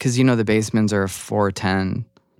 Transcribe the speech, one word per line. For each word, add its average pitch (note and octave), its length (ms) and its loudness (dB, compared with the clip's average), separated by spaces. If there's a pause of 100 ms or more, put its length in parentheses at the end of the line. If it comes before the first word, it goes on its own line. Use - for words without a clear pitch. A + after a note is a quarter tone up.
'cause, A#2+ 160 0
you C3 80 4
know, B2+ 120 4
the A2+ 80 0
Bassmans G#2+ 480 2
are G2 140 2
four G2+ 460 -2
ten. F#2+ 540 -2 (340)